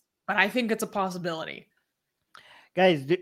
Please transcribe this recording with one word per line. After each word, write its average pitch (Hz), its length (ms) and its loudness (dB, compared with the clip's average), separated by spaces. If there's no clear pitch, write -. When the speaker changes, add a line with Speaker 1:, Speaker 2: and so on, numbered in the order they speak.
Speaker 1:
but 196 120 -2
I 190 100 4
think 226 240 -2
it's 214 120 -2
a 202 40 -4
possibility. 175 800 -6
Speaker 2:
Guys, 175 280 4
th-, 175 160 2